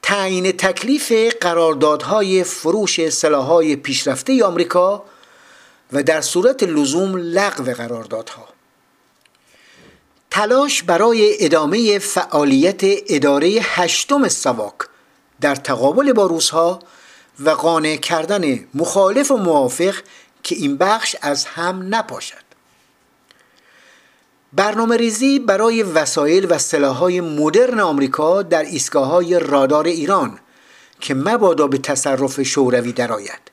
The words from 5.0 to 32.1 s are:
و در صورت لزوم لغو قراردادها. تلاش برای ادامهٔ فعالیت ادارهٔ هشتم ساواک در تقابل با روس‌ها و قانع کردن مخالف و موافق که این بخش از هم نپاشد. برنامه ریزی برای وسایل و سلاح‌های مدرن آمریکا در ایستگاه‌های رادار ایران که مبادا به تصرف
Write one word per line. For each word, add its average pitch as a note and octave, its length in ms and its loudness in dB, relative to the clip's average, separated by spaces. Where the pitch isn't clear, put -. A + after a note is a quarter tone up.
و C#3 100 -2
در D#3 180 2
صورت A3 420 0
لزوم E3+ 540 0
لغو F3 460 -2
قراردادها. A#2 840 -10
تلاش B3 520 0
برای G#3 640 2
ادامهٔ E3+ 540 2
فعالیت D#3+ 880 0
ادارهٔ E3 760 2
هشتم G3+ 680 0
ساواک A2 460 -4
در C#3+ 140 0
تقابل C#3+ 580 0
با G3+ 140 4
روس‌ها E3+ 520 0
و D3+ 100 2
قانع D#3 460 0
کردن E3 800 -2
مخالف G3 560 2
و C4 60 4
موافق E3+ 580 0
که E3+ 80 -4
این C#3+ 220 -2
بخش G3+ 460 -2
از C#3+ 220 -4
هم F#3 500 -6
نپاشد. - 500 -8
برنامه A3 440 0
ریزی A#3 420 2
برای A3+ 440 2
وسایل D#3+ 680 0
و D#3+ 80 2
سلاح‌های D3+ 640 0
مدرن E3+ 600 2
آمریکا D3+ 640 2
در E3 200 0
ایستگاه‌های D#3+ 760 0
رادار C#3+ 480 2
ایران D#3+ 520 -2
که - 140 -4
مبادا E3+ 520 2
به C3+ 120 -2
تصرف C3+ 640 -2